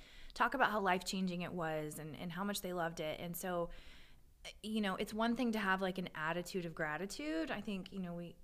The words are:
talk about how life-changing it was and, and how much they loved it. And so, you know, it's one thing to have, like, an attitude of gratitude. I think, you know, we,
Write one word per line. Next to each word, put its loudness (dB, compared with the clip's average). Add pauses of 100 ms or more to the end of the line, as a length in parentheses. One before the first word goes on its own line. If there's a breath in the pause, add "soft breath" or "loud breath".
(340 loud breath)
talk 6
about 8
how 2
life-changing 2
it -2
was -2
and, -8
and -4
how -2
much 0
they -2
loved 0
it. -2
And -4
so, 0 (920 loud breath)
you 0
know, 2
it's -2
one 4
thing 2
to 2
have, 4
like, 2
an -2
attitude -2
of -6
gratitude. -2
I -2
think, -4
you -6
know, -4
we, -8